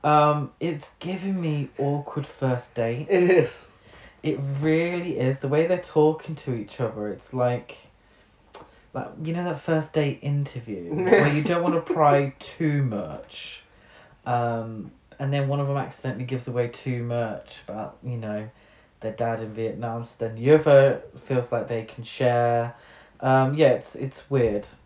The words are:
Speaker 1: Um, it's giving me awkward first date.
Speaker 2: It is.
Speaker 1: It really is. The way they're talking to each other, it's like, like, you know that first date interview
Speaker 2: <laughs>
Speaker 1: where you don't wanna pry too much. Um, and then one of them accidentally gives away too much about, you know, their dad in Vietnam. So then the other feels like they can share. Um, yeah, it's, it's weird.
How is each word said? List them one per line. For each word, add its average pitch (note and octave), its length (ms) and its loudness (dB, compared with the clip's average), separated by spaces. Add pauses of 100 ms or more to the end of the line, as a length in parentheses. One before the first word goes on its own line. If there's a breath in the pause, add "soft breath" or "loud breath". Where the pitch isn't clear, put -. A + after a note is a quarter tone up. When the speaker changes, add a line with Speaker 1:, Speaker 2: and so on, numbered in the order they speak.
Speaker 1:
Um, D3 560 2
it's D#3 300 -6 (100)
giving F#3 420 -6
me D3 360 -2
awkward C#3+ 480 -4
first - 480 -4
date. A#2+ 360 -4
Speaker 2:
It F3+ 200 4
is. - 380 2 (560 soft breath)
Speaker 1:
It C#3+ 160 -2 (220)
really E3+ 580 0
is. C3 200 0
The C#3 100 -6
way D#3 180 2
they're F3+ 120 2
talking D#3 580 0
to C3 180 -6
each G#2 240 -10
other, G#2+ 300 -4
it's - 240 -12
like, B2 420 -2 (1160 soft breath)
like, - 140 -8 (160)
you D#3+ 100 -6
know F3 100 -4
that F3 180 -6
first D#3 300 -2
date C#3+ 300 0
interview B2+ 720 -6
Speaker 2:
<laughs> E3+ 100 -2
Speaker 1:
where D3 300 6
you D3+ 100 2
don't E3+ 200 2
wanna E3 180 2
pry C#3+ 580 4
too D3 440 0
much. - 800 -8 (600 soft breath)
Um, A#2 680 -4 (280)
and C#3 140 -2
then C#3 160 0
one C#3 100 0
of C#3 80 -2
them C#3 100 -2
accidentally C3+ 480 -6
gives B2+ 220 -6
away A#2+ 220 -2
too A#2+ 340 -6
much A#2+ 540 -6 (100)
about, G#2 360 -10
you B2 140 -8
know, G#2+ 300 -8 (540 soft breath)
their A2 120 -6
dad A2+ 280 -4
in G#2+ 120 -10
Vietnam. A2+ 520 -6
So - 140 -20
then A2+ 160 -4
the B2 160 4
other C#3 500 8 (240)
feels B2 260 -2
like A#2 160 -4
they A2+ 160 -4
can - 200 -16
share. A#2+ 720 2 (440 soft breath)
Um, C3 360 4
yeah, D3+ 160 6
it's, - 240 -2
it's C3+ 340 -8
weird. A2+ 380 2 (180)